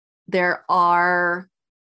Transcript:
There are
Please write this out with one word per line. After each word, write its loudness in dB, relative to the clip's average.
There -2
are 0